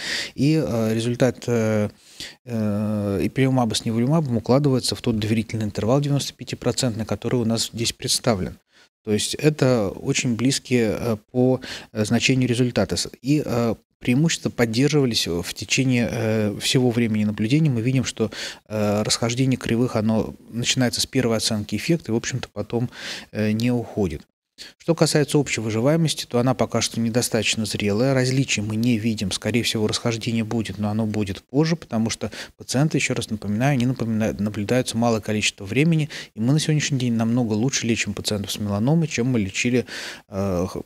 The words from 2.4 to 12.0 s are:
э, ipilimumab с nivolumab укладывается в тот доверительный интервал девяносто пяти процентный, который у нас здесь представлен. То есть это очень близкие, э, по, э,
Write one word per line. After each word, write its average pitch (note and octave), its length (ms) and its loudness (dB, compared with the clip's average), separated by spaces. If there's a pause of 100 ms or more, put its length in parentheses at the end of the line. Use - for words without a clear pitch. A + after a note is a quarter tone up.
э, G#2 760 -2
ipilimumab B2+ 540 0
с - 80 -4
nivolumab B2 520 0
укладывается B2+ 600 2
в - 80 -12
тот A2+ 160 0
доверительный G#2+ 460 0
интервал A2 360 2
девяносто C#3+ 320 0
пяти - 220 -10
процентный, A2+ 500 -2
который A#2 300 -2
у A#2+ 100 2
нас A2+ 260 0
здесь A2+ 220 -4
представлен. - 640 -2 (480)
То G#2+ 60 -2
есть G#2 240 0
это B2+ 540 2
очень B2+ 480 -2
близкие, A#2 600 2
э, A2+ 200 -2 (160)
по, B2+ 260 4 (320)
э, A2 140 0